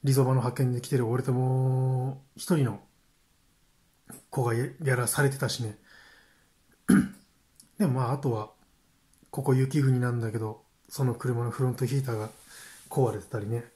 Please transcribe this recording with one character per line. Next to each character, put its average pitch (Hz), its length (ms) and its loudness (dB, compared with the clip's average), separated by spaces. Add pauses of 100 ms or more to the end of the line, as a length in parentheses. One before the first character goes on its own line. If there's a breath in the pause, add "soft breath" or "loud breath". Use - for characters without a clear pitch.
リ 135 100 4
ゾ 135 100 4
バ 127 60 2
の 131 60 4
派 120 220 0
遣 123 160 0
で 120 80 -4
来 - 80 -14
て 143 80 0
る 120 100 2
俺 123 160 0
と 131 100 0
も 131 880 0 (120)
う - 40 -20
一 - 160 0
人 139 100 4
の 101 140 -4 (1500)
子 135 140 -2
が 117 100 0
や-、 123 140 0 (160)
や 135 120 2
ら 120 120 0
さ - 160 0
れ 139 60 4
て 135 80 -6
た 120 120 -2
し - 140 -4
ね。 107 140 -8 (1080 loud breath)
<clears throat> - 880 0
で 202 100 2
も 127 60 2
ま 131 160 0
あ、 - 40 0
あ 139 40 -4
と 135 140 -2
は、 107 200 -6 (760)
こ 135 140 -8
こ 139 100 4
雪 135 280 2
国 131 180 4
な 123 120 0
ん 120 100 -2
だ 113 100 -4
け 110 80 -4
ど、 110 240 -8 (260)
そ - 140 -4
の 123 100 2
車 120 300 -2
の 117 80 -4
フ 131 120 -2
ロ 127 60 2
ン 120 60 -4
ト 127 100 -4
ヒ 123 100 -2
ー 135 100 0
タ 123 80 -4
ー 110 40 -4
が 107 120 -6 (600 loud breath)
壊 120 240 2
れ 104 60 -6
て - 60 -16
た - 140 -8
り 101 80 -6
ね。 120 180 -4 (100)